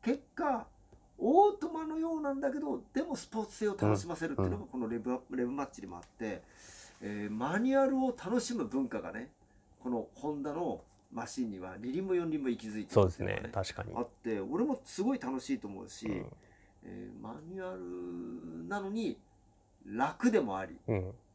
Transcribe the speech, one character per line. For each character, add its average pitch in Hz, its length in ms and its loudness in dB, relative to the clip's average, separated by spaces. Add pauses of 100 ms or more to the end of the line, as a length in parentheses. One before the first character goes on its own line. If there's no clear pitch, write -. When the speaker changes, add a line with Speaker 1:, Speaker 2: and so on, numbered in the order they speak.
Speaker 1:
結 269 200 2 (140)
果、 277 320 2 (500)
オ 359 320 10
ー 403 80 -4
ト 330 140 -2
マ 320 120 -4
の 311 140 -4
よ 330 160 0
う 311 60 -2
な 285 120 0
ん 277 80 -2
だ 277 120 2
け 294 80 -2
ど、 285 320 -4
で 277 100 2
も 330 140 -2
ス - 100 -6
ポ 220 160 -2
ー 208 40 -2
ツ - 100 -10
性 214 120 2
を 202 80 0
楽 104 200 6
し 101 100 -2
ま 170 80 -2
せ 165 140 -2
る 147 60 -2
っ - 20 -4
て 98 60 2
い - 40 6
う 92 40 4
の 101 80 0
が 110 80 -8
こ 127 120 -8
の 113 100 -2
レ 117 120 -2
ブ、 117 100 -2
Speaker 2:
う 123 40 2
ん、 123 60 -4 (100)
う 139 40 -8
ん。 - 20 0
Speaker 1:
レ 127 80 2
ブ 123 60 -2
マ 139 140 -2
ッ 135 60 -12
チ - 100 -14
に 98 80 -12
も 87 80 -10
あ 87 40 -10
っ - 40 -16
て、 104 380 -6 (580)
え - 280 -4
ー、 - 20 -4
マ 170 280 0
ニ 254 140 4
ュ 269 80 8
ア 269 60 8
ル 262 120 2
を 262 100 2
楽 247 320 0
し 240 140 -4
む 226 100 0
文 - 240 0
化 - 120 -4
が 82 120 -8
ね、 135 180 -8 (500)
こ 123 100 -4
の 117 240 0
ホ 151 180 -4
ン 143 100 -4
ダ 147 100 -2
の 151 300 -2 (300)
マ 117 140 -6
シ - 180 -4
ン 110 60 -2
に 95 100 -6
は 92 180 -8
二 120 140 -4
輪 185 140 0
も 185 80 4
四 170 160 2
輪 151 120 0
も 131 60 2
息 113 180 -2
づ 107 140 -4
い 101 60 -2
て - 80 -12
る 101 100 10
っ 90 80 4
て - 100 -6
い - 40 0
う - 20 0
の 98 60 0
が - 80 -2
ね、 - 100 -6
Speaker 2:
そ - 80 -
う - 20 0
で - 40 0
す - 80 -8
ね。 - 0 -
確 - 0 -
か - 100 -6
に。 - 120 -10
Speaker 1:
あ 123 60 0
っ 120 60 -4
て、 110 320 -2
俺 143 240 0
も 277 200 -2
す - 180 -4
ご 254 120 4
い - 40 -4
楽 - 220 -4
し 139 140 -2
い 120 40 -2
と - 100 -8
思 95 140 -8
う 92 60 -12
し、 - 180 -10
Speaker 2:
う 107 60 0
ん。 87 240 -6 (480)
Speaker 1:
え 101 280 -10
ー、 - 80 -14
マ 113 280 -10
ニ 190 120 -8
ュ 185 80 -4
ア 185 60 -6
ル 90 920 -8
な 196 120 -2
の 196 100 -4
に 214 280 -2 (680)
楽 131 460 2
で 214 100 6
も 104 180 -2
あ 95 80 -4
り、 82 200 -14
Speaker 2:
う 117 80 4
ん。 95 200 0 (200)